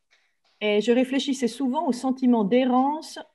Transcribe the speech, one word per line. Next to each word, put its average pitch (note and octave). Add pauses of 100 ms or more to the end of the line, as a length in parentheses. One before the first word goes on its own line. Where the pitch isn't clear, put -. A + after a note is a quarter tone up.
(600)
Et G#3
je A3+
réfléchissais C4
souvent C#4
au B3
sentiment B3
d'errance C4 (180)